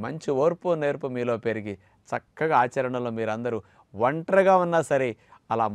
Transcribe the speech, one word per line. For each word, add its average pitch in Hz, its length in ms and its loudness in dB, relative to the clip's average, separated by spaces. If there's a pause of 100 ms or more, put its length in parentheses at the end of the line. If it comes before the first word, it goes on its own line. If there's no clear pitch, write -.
మంచి 156 260 -6 (120)
ఓర్పు 170 260 0 (140)
నేర్పు 139 340 -2
మీలో 120 180 -2 (120)
పెరిగి 107 280 -4 (340)
చక్కగా 151 540 -4
ఆచరణలో 123 560 -2
మీరందరూ 113 400 -4 (360)
ఒంటరిగా 165 600 4 (100)
ఉన్నా 170 160 2 (100)
సరే 131 200 2 (420)
అలా 113 220 2